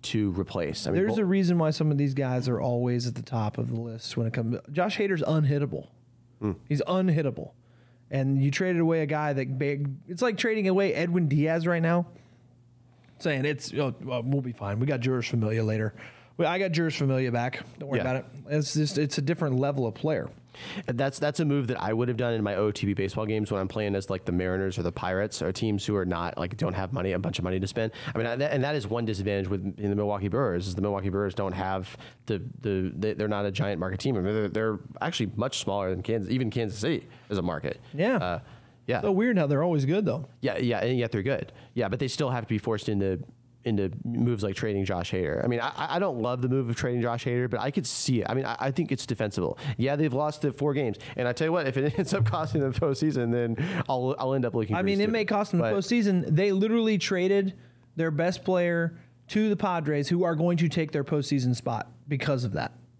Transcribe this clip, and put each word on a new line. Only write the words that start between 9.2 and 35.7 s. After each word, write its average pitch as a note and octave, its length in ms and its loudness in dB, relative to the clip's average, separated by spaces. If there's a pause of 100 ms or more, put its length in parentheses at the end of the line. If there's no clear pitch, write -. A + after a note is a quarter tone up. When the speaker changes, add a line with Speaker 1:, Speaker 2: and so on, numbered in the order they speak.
Speaker 2:
that C3 240 -2
big, C#3+ 320 -2 (180)
it's F3 140 -4
like A#3 160 0
trading A3 280 0
away F#3+ 280 4
Edwin E3+ 340 2
Diaz D#3+ 380 2
right E3+ 160 2
now. E3+ 240 2 (1120)
Saying C#3 260 0
it's, D3 300 -2
"Oh, C3+ 280 0
well, B2 220 -4
we'll C#3 180 2
be B2 100 -6
fine. G#2 280 -4
We C3+ 60 2
got C#3 140 0
Jeurys B2+ 280 0
Familia A2 340 0
later. G#2+ 320 0 (420)
Well, E3 140 2
I F#3 80 0
got F#3+ 140 0
Jeurys D#3+ 240 0
Familia C3 340 2
back. A#2+ 300 0 (180)
Don't C#3 100 -12
worry B2+ 120 0
Speaker 1:
Yeah. - 100 0
Speaker 2:
about B2+ 60 0
it." C3+ 80 -4 (240)
It's D3 260 0
just, D3+ 240 2
it's D3+ 200 0
a C#3+ 40 -2
different D3 380 0
level C#3 260 2
of A2 80 -2
player. C#3+ 340 -2 (580)
Speaker 1:
And A#2+ 120 -2
that's, C3+ 200 0
that's D3 220 0
a D#3+ 60 4
move C#3 220 2
that B2 120 -2
I G#2+ 140 0
would A#2+ 140 2
have A#2 100 -2
done A#2+ 160 0
in G#2+ 80 0
my G2+ 140 0
O G#2 140 4
T G2+ 160 -2
B G2+ 60 2
baseball G2 320 0
games G#2+ 260 0
when G2+ 100 0
I'm F#2+ 80 -2
playing G#2 260 0
as, F#2+ 160 -2
like, F#2+ 160 -4
the F2+ 60 0
Mariners F#2 440 0
or F2 60 -4
the E2+ 100 -2
Pirates, F#2+ 480 -2
or E2+ 100 0
teams G#2 360 0
who G#2 100 0
are F#2 80 0
not, F2 320 -2
like, F2+ 220 -4
don't F#2 160 -2
have F#2+ 180 -4
money, F#2+ 200 0
a F2+ 60 0
bunch F#2+ 200 -2
of F2+ 60 -4
money F#2 140 0
to F#2+ 80 0
spend. A2 260 -2 (220)
I - 40 -2
mean, A2+ 80 0
I, A#2 80 -2
and C#3 280 0
that D3 120 0
is A#2 120 -4
one A#2 200 -2
disadvantage G2 420 0
with, F#2+ 140 -2 (160)
in G#2 100 -2
the G2+ 80 2
Milwaukee G#2 320 0
Brewers, G2 400 0
is F2+ 60 -4
the F#2 80 -2
Milwaukee G2+ 260 0
Brewers G2 260 0
don't F#2+ 200 -2
have F#2+ 420 -4 (300)
the, G2+ 160 -2 (180)
the, F#2+ 340 0
they, G2+ 200 -2
they're G#2+ 140 -2
not G#2 180 -2
a G2 40 0
giant G2 300 -2
market F#2 200 -4
team. C3 180 0
I - 20 0
mean, G2 140 0
they're, G#2+ 140 0
they're A2 300 -2 (220)
actually B2 360 -2
much A#2+ 240 -2
smaller G2 280 -2